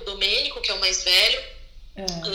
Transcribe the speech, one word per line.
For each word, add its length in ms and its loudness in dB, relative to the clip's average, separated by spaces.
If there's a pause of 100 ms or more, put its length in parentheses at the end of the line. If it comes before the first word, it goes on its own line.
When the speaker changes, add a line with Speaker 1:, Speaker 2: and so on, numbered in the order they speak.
Speaker 1:
Domênico, 560 0
que 100 0
é 20 0
o 60 -4
mais 240 2
velho, 400 4 (540)
Speaker 2:
É. 80 -6 (300)